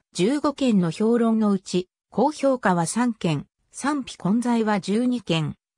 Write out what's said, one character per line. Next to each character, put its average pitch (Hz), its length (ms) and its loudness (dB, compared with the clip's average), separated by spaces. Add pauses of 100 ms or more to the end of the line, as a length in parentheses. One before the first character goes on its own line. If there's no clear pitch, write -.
(140)
十 240 260 0
五 285 140 0
件 240 260 2
の 170 120 2
評 220 260 0
論 226 220 2
の 214 100 2
う 196 80 2
ち、 - 320 -4 (220)
高 262 200 2
評 269 280 0
価 185 160 2
は 170 100 0
三 233 300 -2
件、 151 320 -4 (240)
賛 277 320 -4
否 - 140 -16
混 202 220 0
在 233 240 0
は 208 160 0
十 214 260 -2
二 247 180 -2
件、 160 320 -2 (220)